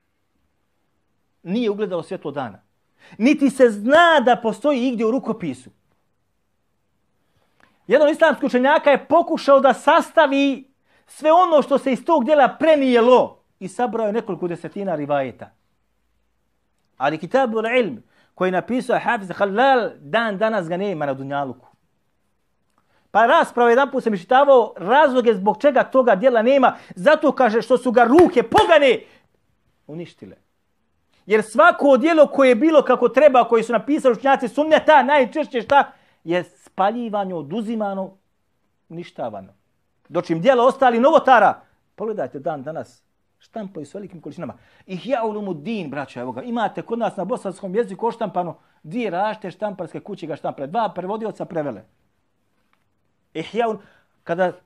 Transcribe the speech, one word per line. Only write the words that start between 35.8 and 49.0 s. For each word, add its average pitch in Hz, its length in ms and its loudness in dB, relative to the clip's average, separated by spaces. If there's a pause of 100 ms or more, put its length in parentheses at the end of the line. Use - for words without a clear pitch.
Je 170 200 -4
spaljivano, 202 920 -6
oduzimano, 196 800 -8 (720)
uništavano. 120 640 -14 (560)
Dočim 170 320 -6
djela 240 260 2
ostali 247 340 2
novotara, 254 600 4 (340)
pogledajte 185 440 -10
dan 147 240 -8
danas, 147 400 -16 (360)
štampaju 190 480 -16
s - 80 -20
velikim 185 260 -18
količinama. 147 340 -14 (320)
Ihya 220 380 -6
Ulumuddin, 196 680 -8
braćo, 135 300 -12
evo 127 120 -10
ga, - 100 -14
imate 233 400 -6
kod 233 160 -10
nas 208 180 -6
na 185 80 -8
bosanskom 190 500 -10
jeziku 208 320 -6
oštampano, 185 500 -8 (260)
dvije 208 280 -8